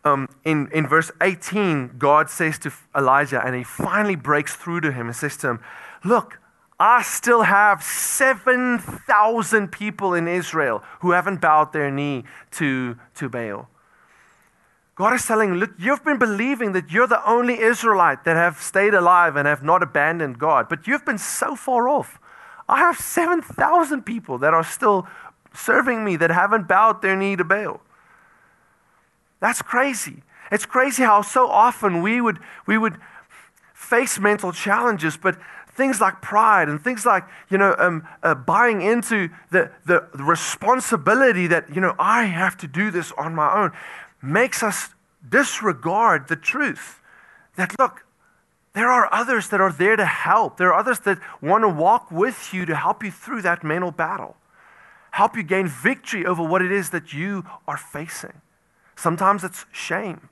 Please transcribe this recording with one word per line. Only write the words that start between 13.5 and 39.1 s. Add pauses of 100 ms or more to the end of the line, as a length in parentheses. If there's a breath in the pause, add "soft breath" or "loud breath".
God
is
telling
him,
"Look,
you've
been
believing
that
you're
the
only
Israelite
that
have
stayed
alive
and
have
not
abandoned
God,
but
you've
been
so
far
off. (500 loud breath)
I
have
seven
thousand
people
that
are
still (500 loud breath)
serving
me,
that
haven't
bowed
their
knee
to
Baal." (1600 soft breath)
That's
crazy. (280 loud breath)
It's
crazy
how
so
often
we
would, (280 loud breath)
we
would (760 loud breath)
face
mental
challenges,
but (340 loud breath)
things
like
pride
and
things
like, (260 loud breath)
you
know,
um, (140)
uh,
buying
into (220 loud breath)